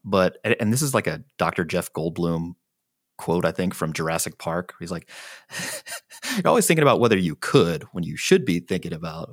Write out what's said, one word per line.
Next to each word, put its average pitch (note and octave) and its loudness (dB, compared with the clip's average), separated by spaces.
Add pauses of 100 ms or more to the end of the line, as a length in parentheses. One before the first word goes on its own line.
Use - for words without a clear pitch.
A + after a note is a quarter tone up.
but, F#2+ 2
and, A#2 2
and A2 2
this C3 0
is, C#3 -2
like, A2 0
a D#2 -6 (140)
Doctor E2+ 0
Jeff E2+ -4
Goldblum E2+ -2 (640)
quote, E2+ -2
I E2 2
think, F#2 -4
from D#2+ -4
Jurassic D#2+ -4
Park. F2 -6
He's F2 -10
like, E2 -12 (400)
<laughs> - -10
"You're F#3 0
always A#3 4
thinking D#3+ 6
about B2+ 6
whether A2+ 6
you E2+ 0
could E2+ 2 (100)
when F2 -6
you D2+ -8
should F#3 4
be F2 0
thinking E2+ -6
about D#2+ -10